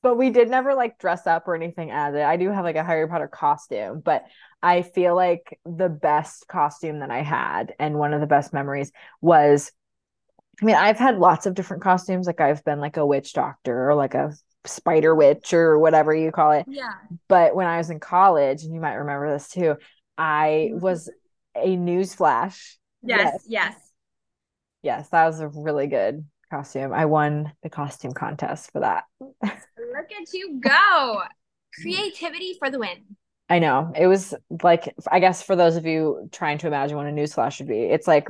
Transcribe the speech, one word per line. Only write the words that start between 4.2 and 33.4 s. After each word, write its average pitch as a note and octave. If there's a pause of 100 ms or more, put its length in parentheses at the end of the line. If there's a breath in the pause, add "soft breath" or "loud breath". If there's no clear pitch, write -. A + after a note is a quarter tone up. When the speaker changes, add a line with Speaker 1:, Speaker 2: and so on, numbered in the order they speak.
Speaker 1:
I F3+
feel F3+
like F3
the E3+
best D3+
costume D3+
that C#3+
I B2
had G#2
and D3+
one D3
of D3
the D3+
best C#3+
memories C#3 (260 loud breath)
was, D3 (920)
I G#3
mean, A3
I've G3+
had B3
lots F3
of F#3
different F3+
costumes. F#3
Like, E3+
I've D3+
been, D3
like, D3
a D3+
witch C#3
doctor C3
or, D3
like, C#3
a C#3+ (320)
spider D#3+
witch D3
or E3
whatever D#3
you D#3+
call D3+
it. D3+
Speaker 2:
Yeah. C4 (340)
Speaker 1:
But F3
when F#3
I E3+
was E3
in D#3
college, D#3
and D#3+
you E3
might D3
remember C#3+
this C#3+
too, E3 (420 soft breath)
I D#3
Speaker 2:
Mm-hmm. -
Speaker 1:
was F3 (460)
a F#3
newsflash. F3 (280)
Speaker 2:
Yes, A3+
Speaker 1:
Yes. -
Speaker 2:
yes. G#3+ (1040)
Speaker 1:
Yes, D3
that E3
was D#3+
a D#3
really D3
good C#3 (260)
costume. C#3
I D#3
won D3+ (120)
the E3
costume -
contest -
for -
that. F#2 (160)
<laughs> -
Speaker 2:
Look C4
at G4+
you F4+
go. C#4 (600)
Creativity F4+
for C#4
the C4+
win. F#3+ (360)